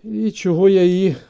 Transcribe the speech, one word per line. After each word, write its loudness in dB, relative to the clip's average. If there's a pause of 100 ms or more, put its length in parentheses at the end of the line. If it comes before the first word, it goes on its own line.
і -6
чого 0
я 4
її 0 (140)